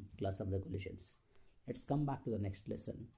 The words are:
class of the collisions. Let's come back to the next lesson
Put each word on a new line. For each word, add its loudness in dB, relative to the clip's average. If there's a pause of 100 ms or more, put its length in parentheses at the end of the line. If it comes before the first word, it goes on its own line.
(180)
class 2
of 0
the 4
collisions. -2 (520)
Let's 0
come 4
back 2
to 2
the 4
next 0
lesson -2 (120)